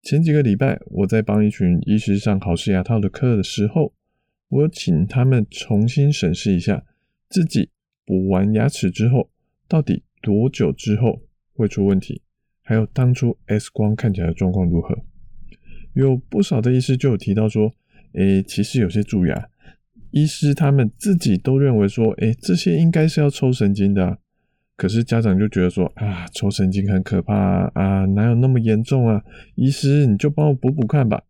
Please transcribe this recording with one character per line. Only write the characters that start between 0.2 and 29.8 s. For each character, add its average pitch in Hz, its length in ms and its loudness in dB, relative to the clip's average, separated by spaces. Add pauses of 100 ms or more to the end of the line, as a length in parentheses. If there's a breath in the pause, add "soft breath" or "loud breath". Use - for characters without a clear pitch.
几 160 100 2
个 151 100 4
礼 104 140 2
拜， 117 300 -2
我 98 200 -2
在 110 140 2
帮 104 240 2
一 104 60 2
群 87 320 2
医 104 160 0
师 101 200 0
上 101 220 -2
好 85 160 -2
事 - 160 -2
牙 92 100 0
套 113 160 -2
的 101 120 -2
课 123 260 0
的 98 60 0
时 104 240 -2
候， 151 260 -2 (560)
我 139 140 0
有 160 60 2
请 - 380 -2
他 127 200 0
们 127 240 2
重 104 360 -2
新 143 240 2
审 147 240 -2
视 101 200 -2
一 90 40 0
下 - 280 -4 (420)
自 175 160 0
己 - 240 -2 (380)
补 95 220 -2
完 98 260 2
牙 110 120 0
齿 104 240 -2
之 110 200 0
后， 127 200 0 (380)
到 156 140 2
底 - 200 -2 (200)
多 110 260 0
久 - 240 -2
之 104 240 -2
后 113 300 -2 (260)
会 107 160 -2
出 101 160 -2
问 190 160 2
题， - 220 -12 (400)
还 - 120 -2
有 110 120 0
当 127 260 0
初 117 320 -2
X 104 260 -2
光 107 240 -2
看 110 200 -2
起 92 80 -4
来 82 60 -2
的 82 40 -2
状 92 180 -2
况 92 160 0
如 85 140 0
何。 - 240 -6 (880 soft breath)
有 131 240 2
不 202 260 -4
少 123 200 0
的 123 100 2
医 127 80 2
师 127 160 -2
就 131 140 0
有 110 80 0
提 98 160 -2
到 107 120 0
说， 107 280 0 (400 soft breath)
诶， 95 280 2
其 - 200 -4
实 123 180 -2
有 98 80 2
些 101 140 -2
蛀 95 240 0
牙， - 240 -4 (600 soft breath)
医 147 160 2
师 147 280 0
他 143 160 2
们 127 260 2
自 196 200 0
己 107 200 0
都 131 220 0
认 135 180 2
为 101 120 2
说， 110 300 0
诶， 110 160 0
这 - 200 -2
些 - 240 0
应 165 120 4
该 160 180 2
是 156 120 -2
要 143 80 2
抽 131 240 0
神 101 220 0
经 101 180 0
的 95 140 2
啊， 92 120 -4 (580)
可 - 120 -2
是 113 140 0
家 - 180 0
长 98 180 2
就 104 100 2
觉 95 140 0
得 90 80 2
说， 90 160 -2 (100)
啊， 92 320 -6
抽 - 220 -4
神 95 200 0
经 98 200 -2
很 92 120 0
可 95 180 -2
怕 107 140 -2
啊， 95 400 0
啊， 98 300 0
哪 101 220 0
有 120 80 2
那 123 120 2
么 127 140 2
严 110 220 0
重 123 260 0
啊， 107 140 0 (340 loud breath)
医 131 140 2
师 139 360 2